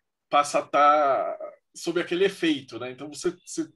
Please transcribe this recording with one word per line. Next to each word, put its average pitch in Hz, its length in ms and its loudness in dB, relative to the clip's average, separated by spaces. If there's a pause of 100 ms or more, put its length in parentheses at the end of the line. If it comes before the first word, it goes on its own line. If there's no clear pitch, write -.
(280)
passa 143 300 2
a - 40 -2
tá 143 760 2 (380)
sob 170 240 -4
aquele 175 240 0
efeito, 156 560 -2
né? 127 100 -10
Então, 131 160 -14
você, 160 300 -6 (100)
você, - 300 -8